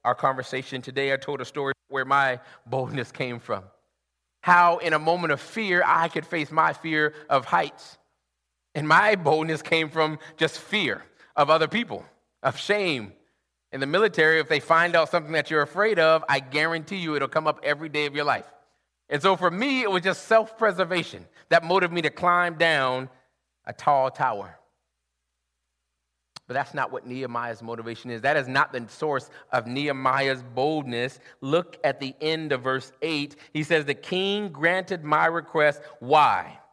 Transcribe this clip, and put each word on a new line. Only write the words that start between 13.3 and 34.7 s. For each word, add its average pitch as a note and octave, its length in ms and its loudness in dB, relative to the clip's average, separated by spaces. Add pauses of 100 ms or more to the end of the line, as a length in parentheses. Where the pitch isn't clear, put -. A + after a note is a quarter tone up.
In C3+ 80 -10
the C#3 80 -2
military, D#3+ 520 2
if C#3+ 80 -2
they D#3 120 0
find E3+ 360 2
out D#3 140 4
something D#3+ 220 -4
that D3+ 180 -2
you're D3+ 140 2
afraid G3 340 0
of, D#3+ 320 4
I C#3 100 2
guarantee D#3 580 -4
you D#3+ 180 -4
it'll C#3 120 0
come D#3 200 -2
up D3 160 -2
every D3 260 -4
day D3 160 -2
of C#3 80 -6
your D3 120 -4
life. B2+ 200 -2 (640)
And C#3+ 140 -2
so F#3+ 120 6
for F3 140 0
me, B3+ 320 0
it G#3+ 80 0
was F3+ 140 0
just F#3+ 240 -2
self-preservation F#3 1000 0 (220)
that E3 140 4
motivated F3 320 2
me E3+ 80 0
to D3 80 0
climb F3 480 0
down C3 500 2 (560)
a - 80 -10
tall C3+ 380 0
tower. G#2 480 -6 (1900)
But B2 60 -12
that's C#3 220 -4
not C3+ 160 -2
what B2+ 160 -10
Nehemiah's A#2+ 560 -8
motivation A#2 480 -10
is. A2+ 100 -8
That C#3+ 160 2
is B2+ 100 -2
not C3+ 240 2
the A#2+ 160 -8
source C#3 440 -4 (200)
of A#2+ 140 0
Nehemiah's C3+ 800 0
boldness. B2+ 760 -4 (220)
Look E3 420 -2
at C#3 160 0
the C3+ 220 -8
end D#3 300 -2
of B2+ 100 -2
verse C3 300 -4 (100)
eight. D3 340 -4 (160)
He D3+ 120 -2
says, D3+ 220 2
"The C#3 100 -2
king G3 540 -4
granted E3+ 540 -2